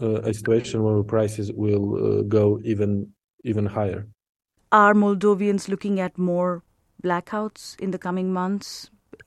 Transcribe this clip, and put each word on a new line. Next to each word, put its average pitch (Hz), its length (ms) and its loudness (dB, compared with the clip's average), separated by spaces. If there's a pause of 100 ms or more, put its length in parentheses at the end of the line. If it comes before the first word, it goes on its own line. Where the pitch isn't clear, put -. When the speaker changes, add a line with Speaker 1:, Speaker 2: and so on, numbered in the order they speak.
Speaker 1:
uh, 110 200 0
a 110 120 -2
situation 113 480 0
where 107 220 4
prices 107 480 0
will, 101 680 0
uh, 104 40 2
go 104 420 4
even, 101 480 -2 (320)
even 107 220 -2
higher. 101 420 -4 (640)
Speaker 2:
Are 208 220 8
Moldovians 202 760 2
looking 196 320 -2
at 180 180 -6
more 180 460 -2 (380)
blackouts 208 800 -6
in 190 120 -4
the 185 60 -6
coming 185 340 -4
months? 185 580 -6 (360)